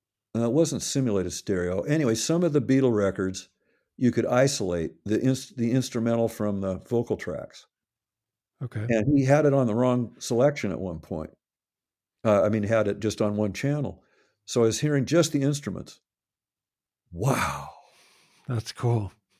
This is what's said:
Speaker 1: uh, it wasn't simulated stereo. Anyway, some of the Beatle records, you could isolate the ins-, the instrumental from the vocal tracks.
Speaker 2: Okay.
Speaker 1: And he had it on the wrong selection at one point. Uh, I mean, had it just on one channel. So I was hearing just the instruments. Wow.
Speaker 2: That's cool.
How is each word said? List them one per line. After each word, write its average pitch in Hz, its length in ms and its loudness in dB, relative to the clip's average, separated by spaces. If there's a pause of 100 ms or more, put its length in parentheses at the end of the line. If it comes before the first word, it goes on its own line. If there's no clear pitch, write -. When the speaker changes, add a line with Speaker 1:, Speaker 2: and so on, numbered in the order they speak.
(360)
Speaker 1:
uh, 117 80 0
it 117 80 0
wasn't 143 300 0
simulated 101 500 -2
stereo. 90 500 -4
Anyway, 147 320 0
some 165 280 0
of 165 100 0
the 143 100 2
Beatle 131 320 4
records, 95 540 -2 (500)
you 123 120 4
could 117 140 0
isolate 107 680 0 (120)
the 104 160 0
ins-, 131 300 0
the 117 220 -2
instrumental 117 560 0
from 104 340 -4
the 95 160 -2 (100)
vocal 120 280 -2
tracks. - 500 -10 (960)
Speaker 2:
Okay. 113 240 -6
Speaker 1:
And 120 300 2
he 135 80 2
had 147 180 6
it 143 80 4
on 135 140 2
the 107 80 0
wrong 123 440 0
selection 123 540 0
at 76 80 -6
one 85 200 -8
point. 80 300 -10 (960)
Uh, 104 180 6
I 107 60 4
mean, 107 140 0
had 104 260 2
it 101 120 -4
just 104 200 -2
on 104 160 0
one 104 160 0
channel. 139 500 -4 (440)
So 120 160 2
I 113 40 6
was 107 140 0
hearing 143 240 2
just 151 280 2
the 139 100 0
instruments. 139 580 -4 (1120)
Wow. - 580 -2 (800)
Speaker 2:
That's 120 240 -6
cool. 113 400 -2 (280)